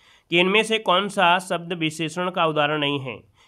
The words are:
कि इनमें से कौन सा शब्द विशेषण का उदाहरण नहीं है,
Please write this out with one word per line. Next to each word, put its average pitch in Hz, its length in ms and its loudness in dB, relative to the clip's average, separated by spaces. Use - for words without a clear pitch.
कि 170 100 4
इनमें 196 240 4
से 220 160 -2
कौन 196 300 2
सा 185 300 4
शब्द 175 340 -6
विशेषण 165 560 -4
का 180 160 0
उदाहरण 151 340 0
नहीं 143 200 -2
है, 123 180 -12